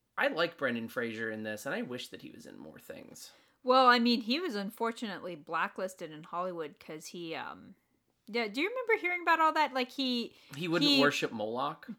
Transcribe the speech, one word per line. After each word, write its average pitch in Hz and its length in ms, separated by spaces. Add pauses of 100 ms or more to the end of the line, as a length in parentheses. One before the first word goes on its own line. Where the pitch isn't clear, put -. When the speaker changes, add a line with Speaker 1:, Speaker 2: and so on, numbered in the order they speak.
(180)
Speaker 1:
I - 120
like 170 280
Brendan 117 300
Fraser 113 440
in 107 120
this, 107 220
and 147 100
I 233 60
wish 127 280
that - 120
he - 120
was - 120
in - 120
more 73 220
things. - 520 (320)
Speaker 2:
Well, 254 240
I 240 120
mean, 233 220
he 233 180
was 349 160
unfortunately 202 800
blacklisted 175 760
in 151 100
Hollywood 170 560
'cause 160 280
he, 165 280
um, 92 380 (580)
yeah, 226 160
do 214 140
you 370 80
remember 466 320
hearing 359 220
about 330 160
all 311 140
that? 302 200
Like, 254 160
he, 247 440 (220)
Speaker 1:
He 165 120
wouldn't 175 220
Speaker 2:
he 277 120
Speaker 1:
worship 143 300
Moloch? 120 560 (120)